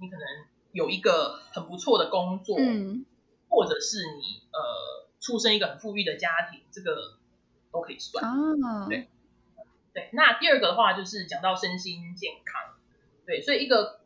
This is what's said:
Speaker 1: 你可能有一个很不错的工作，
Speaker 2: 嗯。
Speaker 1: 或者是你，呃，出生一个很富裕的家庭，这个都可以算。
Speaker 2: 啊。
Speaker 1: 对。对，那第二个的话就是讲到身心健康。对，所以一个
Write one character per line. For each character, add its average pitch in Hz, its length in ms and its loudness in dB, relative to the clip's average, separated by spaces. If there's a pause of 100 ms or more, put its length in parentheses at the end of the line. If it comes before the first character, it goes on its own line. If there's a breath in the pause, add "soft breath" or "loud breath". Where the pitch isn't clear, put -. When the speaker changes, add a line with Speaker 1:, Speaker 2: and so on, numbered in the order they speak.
Speaker 1:
你 185 80 -14
可 185 80 -14
能 151 100 -8 (440)
有 165 180 -2
一 190 100 -2
个 165 400 2 (120)
很 175 160 -10
不 175 100 -12
错 220 220 6
的 165 100 2
工 185 340 -2
作， 214 160 -2
Speaker 2:
嗯。 226 460 0 (420)
Speaker 1:
或 - 180 6
者 - 140 0
是 165 360 -6
你， - 260 -14 (100)
呃， 95 560 -8 (120)
出 240 180 -2
生 214 160 4
一 214 60 4
个 185 80 0
很 - 120 -8
富 208 160 -8
裕 202 80 0
的 156 120 -2
家 170 340 0
庭， - 120 -20 (100)
这 190 100 -18
个 160 360 -6 (540)
都 170 100 -4
可 170 100 -8
以 - 80 -14
算。 - 260 -6
Speaker 2:
啊。 254 640 0
Speaker 1:
对。 240 180 -6 (840)
对， - 200 -10
那 247 260 6
第 320 100 2
二 277 100 8
个 190 100 2
的 - 60 2
话 202 180 6
就 190 120 -6
是 196 200 -8
讲 175 140 -6
到 185 160 2
身 180 220 -4
心 175 380 -10
健 180 160 -10 (120)
康。 - 300 -10 (520)
对， 170 160 -4
所 285 120 0
以 254 100 2
一 269 40 -6
个 220 380 4